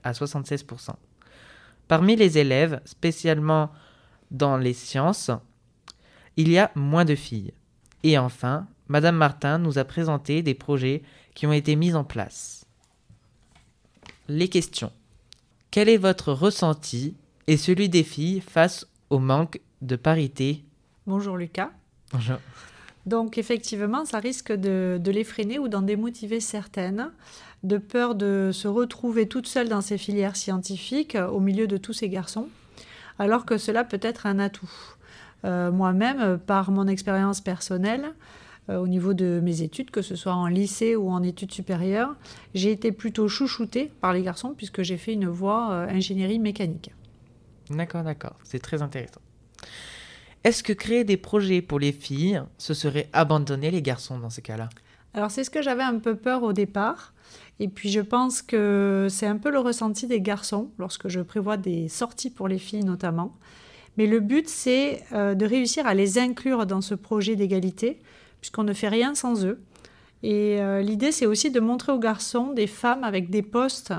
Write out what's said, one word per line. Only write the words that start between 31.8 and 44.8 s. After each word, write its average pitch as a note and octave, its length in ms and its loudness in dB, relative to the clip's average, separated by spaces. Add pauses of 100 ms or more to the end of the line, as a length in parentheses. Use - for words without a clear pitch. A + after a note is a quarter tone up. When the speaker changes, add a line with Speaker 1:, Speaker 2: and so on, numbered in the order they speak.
Speaker 2:
ces G#3+ 160 -4
garçons, F#3+ 400 -6 (720)
alors A3 260 2
que A3 140 0
cela A3 240 0
peut G3+ 180 -4
être A#3 240 -4
un G3 140 2
atout. G3+ 320 -4 (720)
Euh, F3 280 0
moi-même, F#3+ 500 2
euh, F#3 160 2
par G3 340 0
mon G3 160 2
expérience G3 520 0
personnelle, G#3 760 -4 (540)
euh, F#3+ 100 -2
au F3+ 80 -2
niveau F#3 260 2
de F3 300 2
mes E3+ 180 0
études, E3 300 -6
que G3 100 -2
ce F#3 140 -8
soit F3+ 180 -4
en F3+ 140 0
lycée G3+ 480 0
ou G3 160 0
en F3+ 100 0
études F3+ 300 -4
supérieures, G3 640 -2 (400)
j'ai F#3+ 160 2
été A3 200 0
plutôt G#3+ 360 -2
chouchoutée B3 640 -4 (100)
par F#3 100 0
les F3+ 120 2
garçons G#3+ 340 -6
puisque G3+ 240 -8